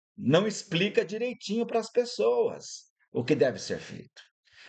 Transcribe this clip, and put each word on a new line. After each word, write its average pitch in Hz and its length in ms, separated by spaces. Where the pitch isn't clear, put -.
não 147 320
explica 202 560
direitinho 220 640
pras 220 240
pessoas 233 1000
o 123 140
que 147 100
deve 123 240
ser 85 220
feito." - 420